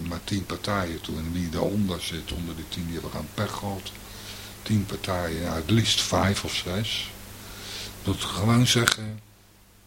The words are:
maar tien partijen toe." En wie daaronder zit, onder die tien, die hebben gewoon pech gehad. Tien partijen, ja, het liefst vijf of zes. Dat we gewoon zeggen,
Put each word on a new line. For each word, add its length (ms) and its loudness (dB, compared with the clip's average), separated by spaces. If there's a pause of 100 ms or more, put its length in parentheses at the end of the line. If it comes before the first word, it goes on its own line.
maar 160 -6
tien 220 -2
partijen 560 -2
toe." 160 -6
En 140 -2
wie 180 0
daaronder 520 0
zit, 300 -6
onder 240 -4
die 140 -8
tien, 140 -4
die 100 -4
hebben 180 -4
gewoon 220 -6
pech 180 -2
gehad. 400 -6 (720)
Tien 220 4
partijen, 560 -2
ja, 140 -2
het 140 -2
liefst 320 6
vijf 420 4
of 100 -4
zes. 580 -2 (920)
Dat 180 0
we 60 -2
gewoon 400 6
zeggen, 520 4 (680)